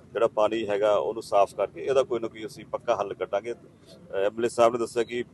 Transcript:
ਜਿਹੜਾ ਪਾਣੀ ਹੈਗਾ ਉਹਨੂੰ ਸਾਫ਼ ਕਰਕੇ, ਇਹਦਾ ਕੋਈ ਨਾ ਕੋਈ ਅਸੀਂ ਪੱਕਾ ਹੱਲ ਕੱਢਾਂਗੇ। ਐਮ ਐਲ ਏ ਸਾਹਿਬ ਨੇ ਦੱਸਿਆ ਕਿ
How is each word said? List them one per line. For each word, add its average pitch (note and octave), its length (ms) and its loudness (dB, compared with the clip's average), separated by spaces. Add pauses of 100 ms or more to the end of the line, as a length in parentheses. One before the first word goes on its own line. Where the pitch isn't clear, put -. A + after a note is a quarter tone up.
(140)
ਜਿਹੜਾ G#2+ 140 2
ਪਾਣੀ A2 400 0
ਹੈਗਾ G#2 280 2
ਉਹਨੂੰ G#2 280 -2
ਸਾਫ਼ G2+ 320 2
ਕਰਕੇ, G2 260 -4
ਇਹਦਾ C3+ 220 2
ਕੋਈ A#2+ 160 -4
ਨਾ A2 80 -6
ਕੋਈ A2 180 -12
ਅਸੀਂ G#2 200 -14
ਪੱਕਾ A2+ 300 -2
ਹੱਲ G2+ 180 -4
ਕੱਢਾਂਗੇ। G2+ 380 -4
ਐਮ - 880 -6
ਐਲ A#2 60 0
ਏ A#2 40 2
ਸਾਹਿਬ A#2 240 4
ਨੇ A#2+ 60 -2
ਦੱਸਿਆ A#2 240 -2
ਕਿ A#2+ 200 -6 (100)